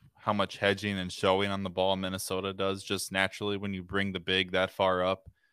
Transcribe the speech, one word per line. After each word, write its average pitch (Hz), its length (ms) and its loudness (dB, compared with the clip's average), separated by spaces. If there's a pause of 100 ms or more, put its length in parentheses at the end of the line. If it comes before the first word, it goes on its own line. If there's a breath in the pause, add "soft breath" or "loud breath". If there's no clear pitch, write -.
(160)
how - 160 -2
much 101 240 0
hedging 101 420 2
and 90 140 -6
showing 98 400 4
on 98 100 -4
the 92 80 -4
ball 92 240 2
Minnesota 95 580 -4
does 98 300 -2
just - 300 -4
naturally 98 440 0
when 98 160 -6
you 92 120 -6
bring 98 260 -2
the 92 80 -4
big 92 320 0
that 92 220 2
far 92 320 2
up 95 260 -2 (220)